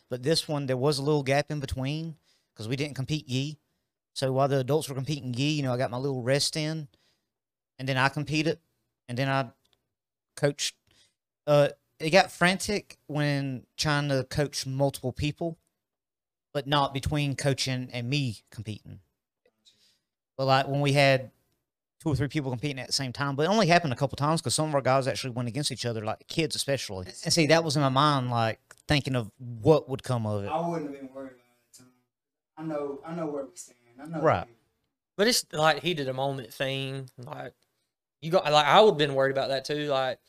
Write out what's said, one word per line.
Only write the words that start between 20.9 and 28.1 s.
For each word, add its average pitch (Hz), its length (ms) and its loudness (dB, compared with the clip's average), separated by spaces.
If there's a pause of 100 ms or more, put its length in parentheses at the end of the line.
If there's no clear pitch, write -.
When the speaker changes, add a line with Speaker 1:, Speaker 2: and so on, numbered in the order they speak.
Speaker 1:
had 135 360 6 (720)
two 160 60 -2
or 143 80 0
three 143 120 0
people 135 220 -4
competing 131 300 -6
at 123 80 -10
the - 40 -6
same 131 200 -2
time, 139 240 -4
but 151 80 2
it 175 60 2
only 214 180 4
happened 170 240 4
a 117 40 -4
couple - 200 -2
times 156 240 0
'cause - 140 -2
some 156 140 0
of 151 60 -4
our 139 60 2
guys 131 260 2
actually 127 240 -4
went 120 180 -4
against 139 220 -4
each 120 160 -8
other, 113 180 -4
like, 107 220 -8
kids - 300 -2
especially. 101 500 -4 (160)
And 165 100 -2
see, 160 160 4
that 165 140 6
was 151 140 0
in 151 60 2
my 135 80 4
mind, 135 400 2